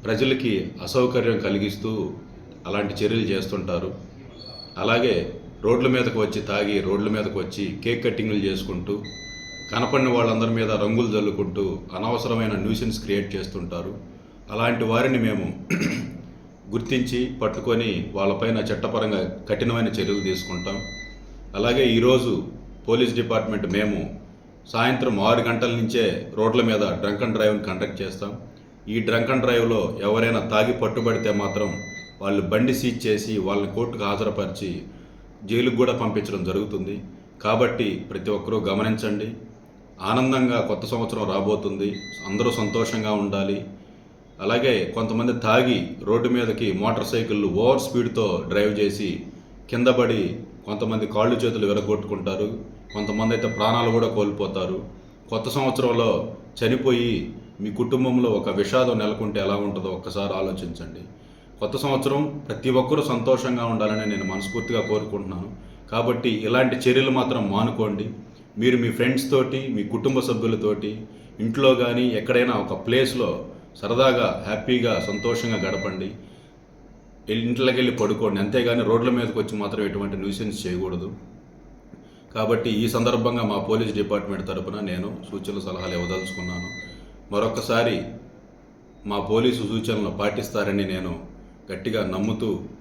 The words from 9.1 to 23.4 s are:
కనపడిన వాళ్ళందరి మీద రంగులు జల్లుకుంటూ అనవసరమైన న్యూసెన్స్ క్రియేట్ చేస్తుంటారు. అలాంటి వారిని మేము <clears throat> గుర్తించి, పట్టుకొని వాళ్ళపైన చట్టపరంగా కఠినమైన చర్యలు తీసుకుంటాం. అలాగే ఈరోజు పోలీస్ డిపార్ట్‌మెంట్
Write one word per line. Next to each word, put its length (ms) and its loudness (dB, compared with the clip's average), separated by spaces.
కనపడిన 440 2
వాళ్ళందరి 440 2
మీద 120 2
రంగులు 320 2
జల్లుకుంటూ 500 0
అనవసరమైన 560 0
న్యూసెన్స్ 400 -2
క్రియేట్ 320 0
చేస్తుంటారు. 560 -6
అలాంటి 400 0
వారిని 360 4
మేము 180 0
<clears throat> 640 -16
గుర్తించి, 480 0
పట్టుకొని 500 0
వాళ్ళపైన 420 2
చట్టపరంగా 520 0
కఠినమైన 480 2
చర్యలు 320 0
తీసుకుంటాం. 500 -4
అలాగే 260 4
ఈరోజు 360 6
పోలీస్ 340 4
డిపార్ట్‌మెంట్ 460 0